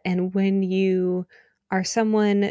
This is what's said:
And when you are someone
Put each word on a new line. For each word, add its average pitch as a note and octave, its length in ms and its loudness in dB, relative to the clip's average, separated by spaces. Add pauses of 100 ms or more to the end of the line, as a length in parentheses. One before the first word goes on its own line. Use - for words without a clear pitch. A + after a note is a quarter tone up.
And F#3 280 -2
when G3 300 2
you F#3 600 0 (440)
are F#3+ 140 -2
someone G#3 680 0